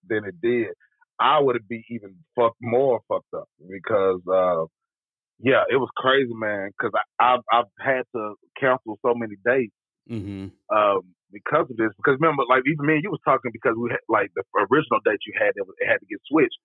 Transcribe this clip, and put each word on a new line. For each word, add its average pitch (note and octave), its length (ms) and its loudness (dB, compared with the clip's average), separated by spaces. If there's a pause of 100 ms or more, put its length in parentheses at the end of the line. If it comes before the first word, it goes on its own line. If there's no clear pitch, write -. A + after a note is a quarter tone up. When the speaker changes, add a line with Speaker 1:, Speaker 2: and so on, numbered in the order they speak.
Speaker 1:
than G#2+ 160 -2
it F#2 160 -12
did, A#2 280 0 (520)
I C#3+ 200 4
would A#2+ 280 0
be A2+ 220 -10
even G2+ 260 -12 (200)
fucked, A#2 240 0
more A#2+ 480 2
fucked - 260 -6
up - 140 -10 (200)
because, F#2+ 520 0 (120)
uh, F2+ 340 2 (760)
yeah, A#2 300 2
it A#2 60 2
was B2 200 0
crazy, C3 380 2
man. G#2 360 -6 (100)
'Cause A#2 140 -2
I, A#2 400 2
I've, B2+ 60 0 (120)
I've A2+ 260 2
had C3 240 -2 (120)
to G#2+ 200 -6 (240)
cancel A2+ 440 -2
so A#2+ 120 2
many A2+ 300 -6
dates, A#2+ 300 0 (360)
Speaker 2:
Mm-hmm. G2 380 -8 (260)
Speaker 1:
um, G2 400 2 (160)
because D3 400 -2
of A#2 60 -10
this. A2 200 0
Because C3+ 220 0
remember, D3 300 0
like, C3 180 4
even D3 200 -2
me D#3 80 2
and D3+ 100 0
you G#3 60 -6
was D3+ 140 -6
talking C3+ 280 0
because A2+ 240 -2
we A#2+ 140 -4
had, C3+ 180 -4
like, G#2 260 0
the - 80 -4 (280)
original B2 340 2
date G#2+ 220 0
you G2+ 120 -14
had, G#2 180 2
it, G2 100 -6
was, F#2+ 120 -20
it G2+ 80 -2
had G#2+ 140 0
to G2 60 -20
get G2 200 -10
switched. C#3+ 380 2